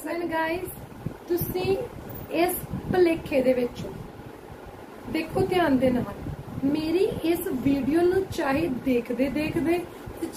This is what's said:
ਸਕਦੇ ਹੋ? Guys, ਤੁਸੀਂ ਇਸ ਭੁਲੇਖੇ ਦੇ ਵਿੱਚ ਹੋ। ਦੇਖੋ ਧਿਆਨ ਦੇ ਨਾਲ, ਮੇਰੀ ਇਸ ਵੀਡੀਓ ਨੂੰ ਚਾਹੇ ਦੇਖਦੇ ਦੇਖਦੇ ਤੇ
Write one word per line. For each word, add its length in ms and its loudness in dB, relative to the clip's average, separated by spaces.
ਸਕਦੇ 220 -4
ਹੋ? 140 -4
Guys, 280 -2
ਤੁਸੀਂ 500 0
ਇਸ 240 2
ਭੁਲੇਖੇ 480 4
ਦੇ 120 6
ਵਿੱਚ 300 -2
ਹੋ। 60 -8
ਦੇਖੋ 280 0
ਧਿਆਨ 280 4
ਦੇ 120 6
ਨਾਲ, 140 2
ਮੇਰੀ 400 2
ਇਸ 80 2
ਵੀਡੀਓ 380 4
ਨੂੰ 200 4
ਚਾਹੇ 340 0
ਦੇਖਦੇ 440 2
ਦੇਖਦੇ 480 2
ਤੇ 160 -4